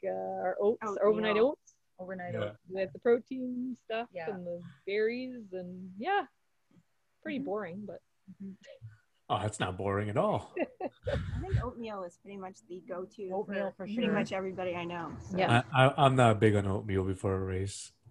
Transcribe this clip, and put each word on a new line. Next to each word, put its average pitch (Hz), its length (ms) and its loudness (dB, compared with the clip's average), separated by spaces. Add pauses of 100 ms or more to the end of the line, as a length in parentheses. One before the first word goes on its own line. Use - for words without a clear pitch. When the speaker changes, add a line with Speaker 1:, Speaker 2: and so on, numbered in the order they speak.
Speaker 1:
uh, 185 60 -2
our 190 500 -2
oats, 214 220 4
our 202 240 -2
overnight 214 260 4
Speaker 2:
Oatmeal. 220 160 6
Speaker 1:
oats. - 260 -6 (240)
Speaker 3:
Overnight 180 360 -8
Speaker 4:
Yeah. - 60 -2
Speaker 3:
oats. 208 180 -6 (100)
Speaker 1:
With 185 240 -2
the 190 80 -14
protein 254 840 0
stuff 226 280 -4
Speaker 3:
Yeah. 175 180 -6
Speaker 1:
and 180 160 -8
the 175 140 -6 (260)
berries 226 680 -2
and, 185 460 -8
yeah, 349 280 0 (960)
pretty 302 160 -6
Speaker 2:
Mm-hmm. 277 80 -4
Speaker 1:
boring, 196 380 -6
but. 180 160 -12 (440)
Speaker 3:
Mm-hmm. 190 80 -10 (760)
Speaker 4:
Oh, 104 120 0
that's 107 180 -4
not 92 180 -2
boring 98 320 0
at 104 80 -2
all. 180 400 0
Speaker 1:
<laughs> - 260 -6 (280)
Speaker 2:
I - 300 -4
think 381 240 0
oatmeal 226 400 -6
is 175 180 -12
pretty 202 140 -14
much 190 220 -12 (100)
the 180 180 -12
go-to 185 460 -8
Speaker 3:
Oatmeal 196 380 -2
Speaker 2:
for - 80 -18
Speaker 3:
for 190 80 -8
Speaker 2:
pretty 208 80 -6 (100)
Speaker 3:
sure. 196 80 4
Speaker 2:
much 202 200 0
everybody 185 440 -4
I 175 80 -4
know, 170 260 -6 (200)
so. 180 80 -4
Speaker 1:
Yeah. 123 240 6 (120)
Speaker 4:
I, 131 120 8
I, 139 80 4 (120)
I'm 131 80 6
not 117 240 8
big 107 160 8
on 101 140 4
oatmeal 98 340 0
before 95 320 0
a 95 60 0
race. 95 500 -4 (200)